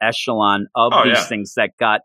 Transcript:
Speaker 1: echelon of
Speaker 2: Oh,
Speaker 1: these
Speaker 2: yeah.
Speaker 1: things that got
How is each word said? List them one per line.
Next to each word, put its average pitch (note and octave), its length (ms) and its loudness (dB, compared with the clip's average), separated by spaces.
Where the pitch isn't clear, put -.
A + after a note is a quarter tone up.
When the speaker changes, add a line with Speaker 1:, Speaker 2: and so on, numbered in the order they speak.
Speaker 1:
echelon G#2+ 720 -2
of A#2+ 180 2
Speaker 2:
Oh, C3+ 120 4
Speaker 1:
these A2+ 140 2
Speaker 2:
yeah. - 40 -2
Speaker 1:
things G#2 320 -8
that G#2 240 0
got A2 260 0